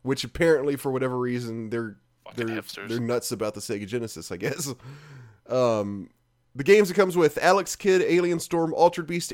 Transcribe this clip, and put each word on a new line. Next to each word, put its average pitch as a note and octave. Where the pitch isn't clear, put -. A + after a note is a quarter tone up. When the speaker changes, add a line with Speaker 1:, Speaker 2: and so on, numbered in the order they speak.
Speaker 1:
which C3
apparently, D3
for C3+
whatever C3
reason, A#2+
they're, A2+
Speaker 2:
Fucking A#2
Speaker 1:
they're, A2+
Speaker 2:
hipsters. -
Speaker 1:
they're A#2
nuts A#2+
about G#2+
the G#2
Sega G#2
Genesis, A2+
I F2+
guess. C#3
<laughs> -
Um, A2
the C3+
games G3
it E3+
comes F#3
with: D#3+
Alex F#3
Kidd, F#3
Alien F3
Storm, E3
Altered E3+
Beast, E3+